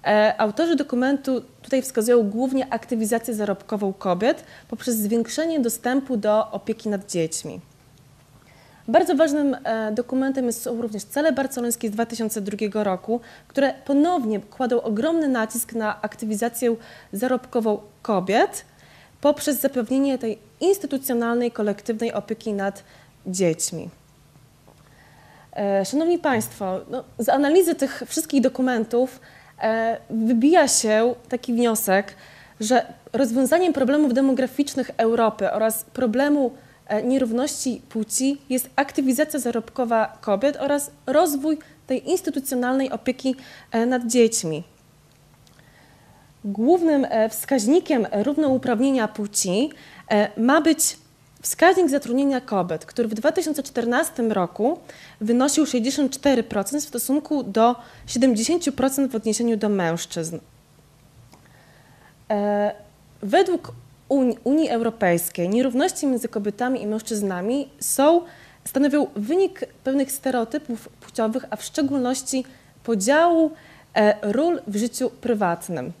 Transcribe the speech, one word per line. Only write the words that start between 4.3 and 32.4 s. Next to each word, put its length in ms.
poprzez 280
zwiększenie 640
dostępu 560
do 340
opieki 380
nad 220
dziećmi. 500
Bardzo 260
ważnym, 500
e, 280
dokumentem 540
jest, 160
są 200
również 220
cele 280
barcelońskie 560
z 20
dwa 160
tysiące 340
drugiego 440
roku, 360
które 260
ponownie 560
kładą 420
ogromny 460
nacisk 440
na 300
aktywizację 760
zarobkową 680
kobiet 640
poprzez 400
zapewnienie 580
tej 200
instytucjonalnej, 880
kolektywnej 640
opieki 400
nad 320
dziećmi. 640
E, 280
szanowni 340
państwo, 640
no, 140
z 100
analizy 460
tych 320
wszystkich 340
dokumentów, 800
e, 340
wybija 580
się 460
taki 240
wniosek, 640